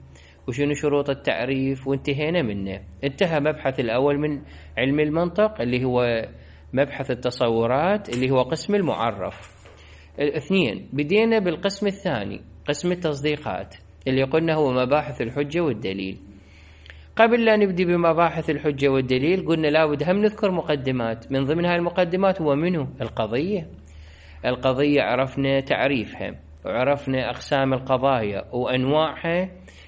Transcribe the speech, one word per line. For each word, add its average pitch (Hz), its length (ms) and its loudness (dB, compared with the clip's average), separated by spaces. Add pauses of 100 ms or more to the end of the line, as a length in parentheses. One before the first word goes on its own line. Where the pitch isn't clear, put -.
(480)
وشنو 143 260 0
شروط 143 360 0
التعريف، 135 800 -2
وانتهينا 147 540 0
منه. 98 380 -4 (240)
انتهى 156 360 0
مبحث 143 400 -2
الأول 131 380 2
من 147 240 -2 (360)
علم 135 220 2
المنطق 175 600 0
اللي 123 240 0
هو 123 420 0 (460)
مبحث 135 380 0
التصورات 123 1000 0
اللي 127 220 0
هو 131 100 4
قسم 160 340 -2
المعرف. 107 880 -2 (540)
الاثنين، 147 760 -2
بدينا 208 460 2
بالقسم 190 480 -2
الثاني، 120 540 -4 (260)
قسم 160 240 0
التصديقات، 147 840 -4 (320)
اللي 131 160 2
قلنا 160 320 2
هو 147 160 2
مباحث 131 500 0
الحجة 143 380 -2
والدليل. 98 580 -2 (1000)
قبل 233 300 6
لا 214 120 6
نبدي 185 280 2
بمباحث 165 640 2
الحجة 143 380 0
والدليل، 135 580 2
قلنا 160 220 2
لابد 147 360 2
هم 185 140 2
نذكر 208 340 2
مقدمات، 131 800 -2
من 135 120 2
ضمن 165 220 0
هاي 175 100 2
المقدمات 180 680 0
هو 147 140 2
منو؟ 160 320 0 (140)
القضية. 139 680 -2 (800)
القضية 131 560 2
عرفنا 135 580 0
تعريفها، 113 760 -2 (300)
وعرفنا 127 640 0
أقسام 135 440 0
القضايا 127 680 0 (100)
وأنواعها. 147 960 0 (380)